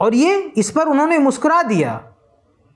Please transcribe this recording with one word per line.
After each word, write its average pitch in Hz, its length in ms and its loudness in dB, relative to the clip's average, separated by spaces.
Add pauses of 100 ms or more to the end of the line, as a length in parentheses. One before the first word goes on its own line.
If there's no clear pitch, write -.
और 226 140 0
ये, 339 220 2 (200)
इस 208 140 0
पर 320 160 0
उन्होंने 311 340 0
मुस्कुरा 302 440 0
दिया। 151 360 -2 (760)